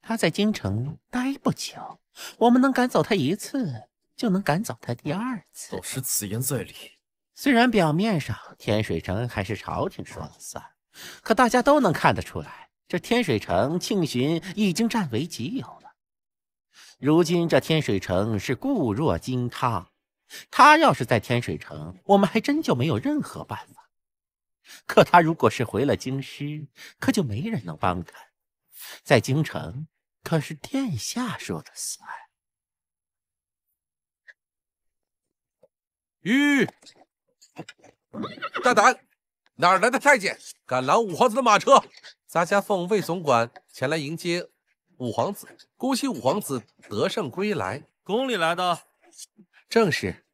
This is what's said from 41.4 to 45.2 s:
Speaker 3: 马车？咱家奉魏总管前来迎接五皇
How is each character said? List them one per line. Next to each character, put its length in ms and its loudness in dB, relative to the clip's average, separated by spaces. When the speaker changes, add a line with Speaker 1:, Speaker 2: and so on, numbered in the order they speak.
Speaker 3:
马 160 6
车？ 260 6
咱 180 0
家 160 2
奉 280 -2
魏 120 2
总 220 -6
管 280 2
前 180 -4
来 80 -2
迎 180 -6
接 360 -6
五 140 -6
皇 220 -2